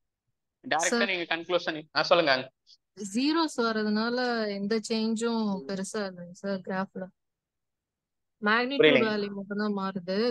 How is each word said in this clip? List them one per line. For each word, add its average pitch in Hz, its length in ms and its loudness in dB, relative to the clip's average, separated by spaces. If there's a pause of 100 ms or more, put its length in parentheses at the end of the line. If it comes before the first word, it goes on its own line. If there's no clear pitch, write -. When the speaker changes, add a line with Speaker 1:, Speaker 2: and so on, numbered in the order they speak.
(680)
Speaker 1:
டைரக்டா 143 80 2
Speaker 2:
சார். 220 280 2
Speaker 1:
நீங்க 175 300 -2
கன்க்ளூஷன், 170 600 -2
ஆ, 151 80 2
சொல்லுங்க. 160 300 6 (800)
Speaker 2:
ஜீரோஸ் 302 440 2
வர்றதுனால 226 920 0
எந்த 202 420 -2
சேஞ்சும் 226 540 0 (240)
பெருசா 190 360 -4
இல்லைங்க 180 280 -10
சார் 196 280 -6
கிராஃப்ல. 190 440 -6 (1400)
மேக்னிட்யூட் 240 400 2
Speaker 1:
புரியலைங்க. 240 280 6
Speaker 2:
வேல்யூ 202 240 -2
மட்டும் 202 240 -8
தான் 208 200 -2
மாறுது. 190 400 -4 (140)